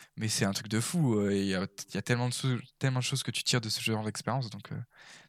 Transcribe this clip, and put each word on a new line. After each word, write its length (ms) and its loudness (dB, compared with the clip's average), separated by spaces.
Mais 100 0
c'est 160 2
un 80 4
truc 160 -6
de 120 2
fou, 340 4
euh, 160 4
et 120 4
il 40 2
y 80 2
a, 120 0
il 40 -6
y 40 -2
a 40 -2
tellement 260 2
de 60 -2
sou-, 240 0
tellement 180 2
de 60 0
choses 180 -2
que 80 -6
tu 140 -4
tires 160 2
de 80 -2
ce 120 -2
genre 240 0
d'expérience, 460 -2
donc, 220 -10
euh, 40 -4